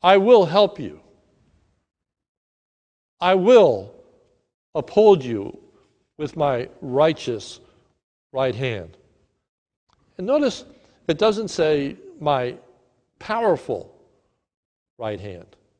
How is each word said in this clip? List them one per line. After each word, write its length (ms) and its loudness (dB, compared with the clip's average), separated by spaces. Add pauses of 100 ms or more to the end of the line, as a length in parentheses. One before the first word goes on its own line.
I 160 6
will 260 6
help 340 0
you. 220 -14 (2250)
I 140 2
will 600 4 (800)
uphold 500 2
you 340 -10 (600)
with 180 -10
my 320 -2 (140)
righteous 800 -4 (720)
right 220 -4
hand." 440 -8 (1200)
And 80 -10
notice, 400 -2 (420)
it 80 -2
doesn't 320 -2
say, 480 -2 (240)
"My 380 -2 (600)
powerful 800 -4 (1000)
right 200 -8
hand" 380 -18 (240)